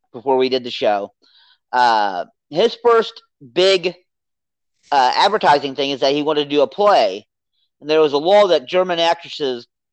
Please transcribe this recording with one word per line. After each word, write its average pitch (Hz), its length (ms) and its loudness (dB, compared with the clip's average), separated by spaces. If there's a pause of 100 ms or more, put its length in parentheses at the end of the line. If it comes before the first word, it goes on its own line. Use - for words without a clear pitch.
(120)
before 131 240 -2
we 131 120 2
did 127 160 -4
the 123 60 -12
show. 104 420 -4 (600)
Uh, 107 540 0 (240)
his 202 320 -2
first 226 380 0 (320)
big, 185 420 0 (1000)
uh, 127 240 2
advertising 151 580 0
thing 139 160 -4
is 135 100 -6
that 139 120 0
he 147 100 -2
wanted 147 220 -2
to 143 60 -10
do 147 120 2
a 127 60 2
play. 131 580 0 (540)
And 147 100 -10
there 156 100 4
was 151 120 2
a 143 60 -2
law 202 300 4
that 151 180 0
German 180 340 -2
actresses 151 680 -4 (260)